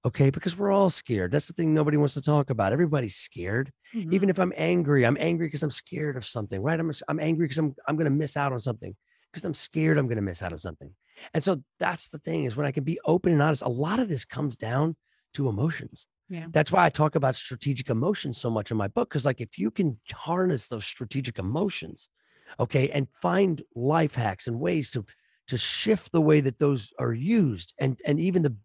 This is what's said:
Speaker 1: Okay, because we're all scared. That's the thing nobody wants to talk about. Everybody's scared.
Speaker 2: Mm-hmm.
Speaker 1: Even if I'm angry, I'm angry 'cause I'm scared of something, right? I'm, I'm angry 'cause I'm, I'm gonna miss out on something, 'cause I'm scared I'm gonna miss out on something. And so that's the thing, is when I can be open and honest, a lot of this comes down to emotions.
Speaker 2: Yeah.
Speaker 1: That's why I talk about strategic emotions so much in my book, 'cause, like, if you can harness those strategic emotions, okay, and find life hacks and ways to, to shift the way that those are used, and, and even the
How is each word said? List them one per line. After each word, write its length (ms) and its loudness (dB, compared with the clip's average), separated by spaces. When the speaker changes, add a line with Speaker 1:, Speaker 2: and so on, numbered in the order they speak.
Speaker 1:
Okay, 240 4
because 280 -4
we're 140 0
all 180 6
scared. 420 -2
That's 160 0
the 60 -14
thing 200 2
nobody 220 4
wants 200 2
to 60 -4
talk 280 2
about. 240 2
Everybody's 420 0
scared. 560 -6
Speaker 2:
Mm-hmm. 180 -2
Speaker 1:
Even 160 4
if 80 2
I'm 200 2
angry, 480 4
I'm 120 4
angry 320 0
'cause 140 -6
I'm 80 -2
scared 460 -6
of 80 -10
something, 360 -6
right? 160 0
I'm, 140 -2
I'm 140 -2
angry 260 0
'cause 100 -4
I'm, 160 0
I'm 80 0
gonna 140 0
miss 260 0
out 160 0
on 80 -4
something, 340 -6
'cause 140 -12
I'm 80 -4
scared 440 2
I'm 120 2
gonna 120 0
miss 220 -4
out 80 -4
on 80 -10
something. 320 -12
And 80 0
so 220 0
that's 300 -2
the 100 -14
thing, 240 -4
is 140 -4
when 80 0
I 80 0
can 100 -2
be 220 -2
open 260 4
and 100 6
honest, 200 2
a 80 -2
lot 320 0
of 80 -2
this 160 -4
comes 320 -6
down 400 -2
to 120 -2
emotions. 580 -4
Speaker 2:
Yeah. 240 -10
Speaker 1:
That's 220 2
why 120 6
I 40 6
talk 260 2
about 220 2
strategic 520 -6
emotions 520 -2
so 80 -2
much 220 -2
in 60 0
my 120 0
book, 200 -2
'cause, 160 -4
like, 140 0
if 180 -10
you 140 -2
can 280 0
harness 560 -2
those 160 -8
strategic 560 -6
emotions, 720 -4
okay, 300 2
and 180 -2
find 400 2
life 420 0
hacks 320 -2
and 120 -4
ways 320 -2
to, 140 -6
to 100 -4
shift 540 0
the 100 4
way 200 8
that 180 -2
those 400 2
are 140 0
used, 680 2
and, 260 0
and 140 2
even 220 2
the 240 0